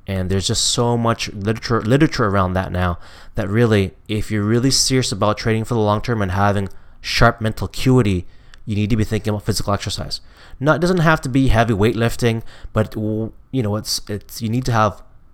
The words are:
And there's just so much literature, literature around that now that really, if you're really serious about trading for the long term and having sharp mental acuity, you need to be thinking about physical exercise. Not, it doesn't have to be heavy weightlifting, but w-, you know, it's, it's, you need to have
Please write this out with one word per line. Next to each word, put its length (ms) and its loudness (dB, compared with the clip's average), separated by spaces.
And 240 -4
there's 180 -2
just 180 -2
so 320 0
much 340 -2
literature, 500 -2
literature 440 2
around 300 0
that 180 -4
now 260 -2
that 120 -4
really, 460 2
if 200 -4
you're 140 -2
really 280 2
serious 420 0
about 240 0
trading 260 0
for 120 -4
the 40 0
long 220 2
term 200 -2
and 100 -2
having 360 0
sharp 380 2
mental 280 -4
acuity, 580 2
you 100 -4
need 140 0
to 80 2
be 60 2
thinking 260 -2
about 160 -4
physical 260 -2
exercise. 500 -6
Not, 180 2
it 20 -2
doesn't 180 2
have 240 2
to 80 -4
be 200 2
heavy 260 4
weightlifting, 640 0
but 180 0
w-, 400 -4
you 100 -2
know, 140 -2
it's, 340 -6
it's, 320 -10
you 80 -4
need 160 -2
to 60 -2
have 320 2